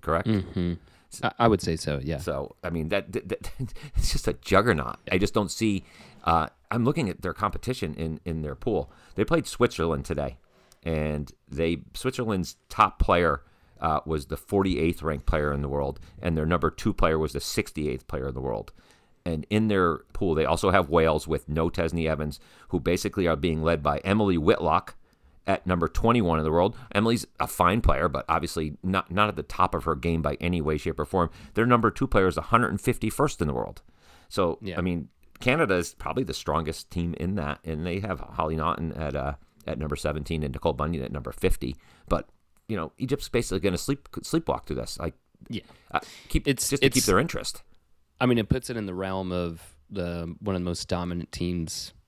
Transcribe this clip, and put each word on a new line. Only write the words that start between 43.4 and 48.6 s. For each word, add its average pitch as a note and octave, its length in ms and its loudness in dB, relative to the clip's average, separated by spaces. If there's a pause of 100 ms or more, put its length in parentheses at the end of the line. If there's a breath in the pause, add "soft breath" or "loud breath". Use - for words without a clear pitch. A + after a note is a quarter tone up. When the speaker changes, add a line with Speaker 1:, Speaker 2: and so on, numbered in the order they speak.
Speaker 1:
gonna F#2 180 2
sleep, - 340 -4
sleepwalk - 520 -2
through C#2+ 120 -6
this. A#1+ 220 -8
Like, - 160 -6 (340)
Speaker 2:
Yeah. G#2+ 140 -8 (280 loud breath)
Speaker 1:
uh, - 100 -2 (280 loud breath)
keep, - 180 0
Speaker 2:
It's, C3+ 240 0
Speaker 1:
just C3+ 120 0
to C3+ 60 8
keep - 100 2
Speaker 2:
it's B2 80 2
Speaker 1:
their F#2+ 120 6
interest. - 440 -4 (580)
Speaker 2:
I B2+ 60 4
mean, B2 120 6
it G#2 120 0
puts B2+ 200 0